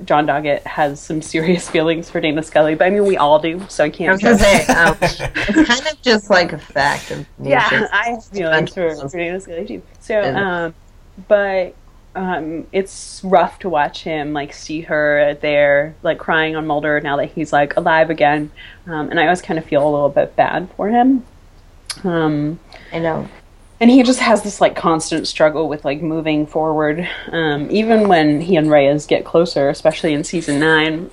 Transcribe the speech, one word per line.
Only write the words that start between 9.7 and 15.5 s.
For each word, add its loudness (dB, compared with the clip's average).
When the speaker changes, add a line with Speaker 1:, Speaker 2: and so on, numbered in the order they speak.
Speaker 1:
So, -2
Speaker 2:
Yeah. -2
Speaker 1:
um, -8
but, 0
um, -6
it's -6
rough 2
to -8
watch -2
him, -6
like, -6
see -10
her 0
there, 2